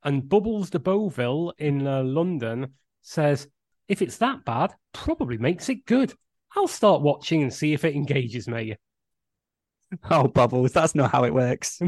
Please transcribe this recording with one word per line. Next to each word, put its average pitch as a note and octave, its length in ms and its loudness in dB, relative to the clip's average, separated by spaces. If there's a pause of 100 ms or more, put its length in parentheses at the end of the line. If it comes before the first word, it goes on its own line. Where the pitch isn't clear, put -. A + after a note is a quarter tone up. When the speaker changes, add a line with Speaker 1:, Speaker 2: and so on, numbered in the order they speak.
Speaker 1:
and C#3 220 -2
Bubbles G#3 440 0
de E3+ 80 -2
Beauville E3+ 800 -2
in, C#3+ 280 0
uh, C3+ 160 0
London C3 680 -2 (300)
says, D3 440 0 (420)
"If G3+ 120 -2
it's - 160 -2
that B3+ 260 -2
bad, B2 320 -2 (200)
probably C#3 420 -4
makes C3+ 320 -2
it B3+ 160 -6
good. B3+ 300 0 (420)
I'll G4+ 100 2
start F3+ 360 4
watching D3 400 0
and B2+ 100 -2
see D3+ 220 -2
if C#3+ 100 -2
it D3+ 100 0
engages C3 540 -4
me." A2+ 280 -8 (1300)
Speaker 2:
Oh, C#3 180 4
Bubbles, B2+ 440 2
that's D#3+ 220 4
not C3+ 180 2
how B2+ 120 4
it A#2 100 2
works. B2+ 540 -2